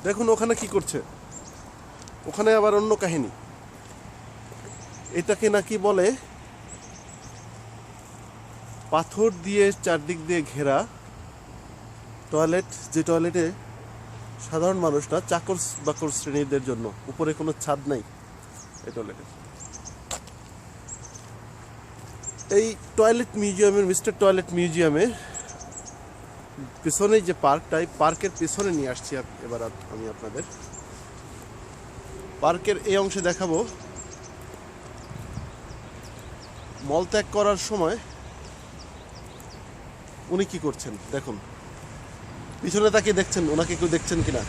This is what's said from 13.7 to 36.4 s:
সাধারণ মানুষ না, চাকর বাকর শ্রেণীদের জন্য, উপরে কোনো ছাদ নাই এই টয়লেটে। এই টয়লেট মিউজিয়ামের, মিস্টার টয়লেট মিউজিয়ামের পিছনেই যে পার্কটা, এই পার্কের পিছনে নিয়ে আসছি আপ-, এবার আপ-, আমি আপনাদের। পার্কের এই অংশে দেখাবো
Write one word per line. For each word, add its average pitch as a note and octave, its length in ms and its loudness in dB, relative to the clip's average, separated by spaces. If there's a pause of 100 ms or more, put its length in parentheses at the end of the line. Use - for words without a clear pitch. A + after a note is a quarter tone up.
সাধারণ F3 260 4
মানুষ D3+ 360 4
না, E3+ 140 2
চাকর F3 280 2 (300)
বাকর D3+ 260 0
শ্রেণীদের C#3 520 0
জন্য, A#2 280 -2 (160)
উপরে D3+ 260 0
কোনো D#3 280 -2
ছাদ D3 260 0
নাই C3+ 140 0 (840)
এই A#2 100 -10
টয়লেটে। - 480 -10 (3000)
এই A3 200 6 (220)
টয়লেট A3+ 380 8
মিউজিয়ামের, G3+ 500 6
মিস্টার F#3 340 2
টয়লেট F#3 340 6
মিউজিয়ামের E3+ 540 6 (1800)
পিছনেই G3+ 380 6
যে F3 200 0
পার্কটা, D#3 380 4
এই E3+ 80 0 (100)
পার্কের D#3+ 320 4 (100)
পিছনে F#3+ 320 0
নিয়ে C#3+ 180 2
আসছি B2+ 280 -6
আপ-, B2 280 -10
এবার A#2 180 -6
আপ-, - 300 -10
আমি A2 160 -6
আপনাদের। A2 340 -8 (2000)
পার্কের F3 340 4 (100)
এই G3 120 4
অংশে G3 240 2
দেখাবো F3 440 2 (3250)